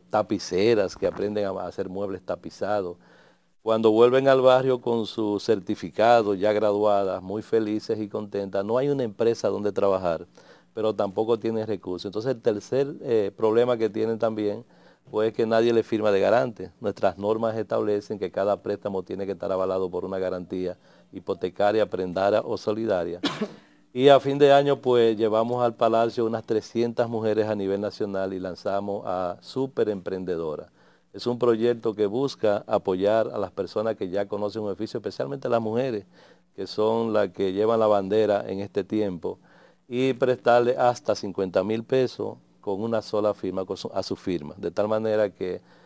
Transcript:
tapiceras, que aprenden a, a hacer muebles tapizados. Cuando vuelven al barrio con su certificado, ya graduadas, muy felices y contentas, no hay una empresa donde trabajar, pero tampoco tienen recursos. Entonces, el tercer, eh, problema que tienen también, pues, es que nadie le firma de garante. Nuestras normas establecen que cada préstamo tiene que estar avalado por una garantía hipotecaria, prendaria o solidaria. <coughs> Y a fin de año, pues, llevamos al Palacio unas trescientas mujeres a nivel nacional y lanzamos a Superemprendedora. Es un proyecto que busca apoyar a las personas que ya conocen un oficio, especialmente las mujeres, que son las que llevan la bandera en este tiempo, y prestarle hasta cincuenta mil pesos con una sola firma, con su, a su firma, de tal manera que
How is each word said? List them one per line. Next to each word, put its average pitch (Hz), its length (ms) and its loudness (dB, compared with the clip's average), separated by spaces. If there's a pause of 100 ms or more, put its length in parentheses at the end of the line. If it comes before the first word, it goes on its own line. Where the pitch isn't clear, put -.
(100)
tapiceras, 104 840 2
que 98 100 -2
aprenden 104 400 -2
a, 95 40 -4
a 95 160 -6
hacer 92 220 -6
muebles 95 320 -6
tapizados. 92 800 -6 (640)
Cuando 113 280 4
vuelven 123 380 6
al 131 140 6
barrio 127 400 6
con 117 240 0
su 104 340 -2
certificado, 104 920 2
ya 101 180 2
graduadas, 101 720 2
muy 98 180 -6
felices 107 580 -2
y 107 100 -6
contentas, 101 580 -4
no 113 100 0
hay 139 140 0
una 135 140 -2
empresa 113 440 0
donde 101 240 -2
trabajar, 92 540 0 (480)
pero 107 200 -2
tampoco 107 440 -2
tienen 110 280 -4
recursos. 92 380 -6
Entonces, 107 300 -4
el 117 80 -18
tercer, 127 580 -2
eh, 110 340 0
problema 117 440 2
que 110 100 0
tienen 110 300 -2
también, 110 440 -2 (480)
pues, 107 180 0
es 110 60 -6
que 113 120 0
nadie 113 260 2
le 113 120 4
firma 107 260 0
de 98 80 4
garante. 101 600 0
Nuestras 101 360 -2
normas 110 400 -2
establecen 107 640 -2
que 92 140 -6
cada 98 280 -2
préstamo 98 440 -6
tiene 95 200 -8
que 98 80 -6
estar 95 200 -6
avalado 92 360 -2
por 90 160 -6
una 95 140 -6
garantía 90 580 -6 (360)
hipotecaria, 98 760 0
prendaria 95 520 0
o 107 160 -6
solidaria. 95 680 -4
<coughs> - 80 -4 (640)
Y 131 160 6
a 139 100 10
fin 139 160 -2
de 143 160 8
año, 139 300 4
pues, 117 340 4
llevamos 113 480 0
al 113 100 2
Palacio 113 520 2
unas 113 180 -4
trescientas 117 640 -2
mujeres 110 380 0
a 107 80 0
nivel 98 260 -2
nacional 98 540 -6
y 95 40 -6
lanzamos 98 680 -6
a 92 340 -6
Superemprendedora. 92 1300 -6 (440)
Es 101 120 -8
un 120 120 -2
proyecto 117 560 0
que 104 100 0
busca 107 600 -2
apoyar 101 680 0
a 117 60 -6
las 95 140 -6
personas 107 440 -4
que 95 140 -8
ya 101 180 -4
conocen 104 360 -6
un 101 60 -4
oficio, 110 280 -6
especialmente 135 500 -6
las 117 140 2
mujeres, 113 420 -4 (500)
que 98 120 -8
son 110 480 0
las 101 160 2
que 95 240 -2
llevan 110 260 2
la 110 60 4
bandera 104 600 2
en 98 140 -6
este 101 240 -4
tiempo, 95 540 -4 (500)
y 131 240 0
prestarle 123 640 4
hasta 123 380 0
cincuenta 95 500 -2
mil 113 180 -2
pesos 117 540 -2 (240)
con 98 220 -4
una 113 180 -2
sola 104 320 -2
firma, 95 320 -6
con 92 140 -8
su, - 160 -10
a 95 80 -2
su - 140 -6
firma, 78 420 -6
de 87 140 -6
tal 104 160 0
manera 110 420 0
que 92 320 -8 (240)